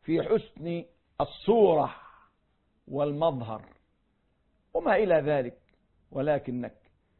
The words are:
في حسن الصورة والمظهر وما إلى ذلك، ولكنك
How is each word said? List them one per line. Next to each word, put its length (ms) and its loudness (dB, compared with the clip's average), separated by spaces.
في 200 0
حسن 640 -4
الصورة 720 2
والمظهر 760 -2
وما 220 0
إلى 200 4
ذلك، 420 0
ولكنك 600 -4